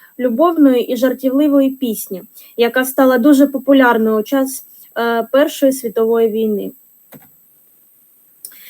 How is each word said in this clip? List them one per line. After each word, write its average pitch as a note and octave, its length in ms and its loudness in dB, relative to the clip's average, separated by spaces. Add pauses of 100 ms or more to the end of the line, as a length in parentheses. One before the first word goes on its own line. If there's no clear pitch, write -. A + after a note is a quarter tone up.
(200)
любовної B3+ 720 2
і B3+ 60 -4
жартівливої C4+ 720 0
пісні, G#3+ 540 -8 (340)
яка A#3 280 0
стала C4 320 2
дуже C#4 300 4
популярною A#3+ 720 2
у G#3+ 40 -2
час, C4+ 420 -4 (320)
е, A#3 340 -2
Першої C#4 400 2
світової A3+ 580 0
війни. G#3 420 -4 (2000)